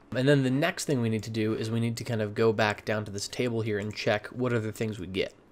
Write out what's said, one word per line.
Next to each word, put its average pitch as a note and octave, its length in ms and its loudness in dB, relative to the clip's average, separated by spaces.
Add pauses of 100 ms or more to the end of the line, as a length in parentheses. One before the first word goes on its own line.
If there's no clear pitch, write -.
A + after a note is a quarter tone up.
(160)
And B2+ 140 2
then C#3 140 6
the B2+ 80 2
next D#3+ 340 0
thing C3+ 160 2
we A2+ 80 2
need A2 140 -2
to A#2 60 -10
do A2 240 0
is A2 160 -2
we A#2 120 0
need A#2 160 0
to A2+ 80 -8
kind A2+ 160 -2
of G#2 120 -2
go A2+ 200 4
back G#2 320 0
down G#2+ 180 -2
to G#2 80 -10
this G2 160 -6
table A#2+ 340 -2
here G#2+ 180 0
and G#2 140 -6
check G#2+ 340 0
what B2 260 -2
other A2 180 0
things G#2+ 260 -4
we F2 100 -8
get, F#2 260 -2 (180)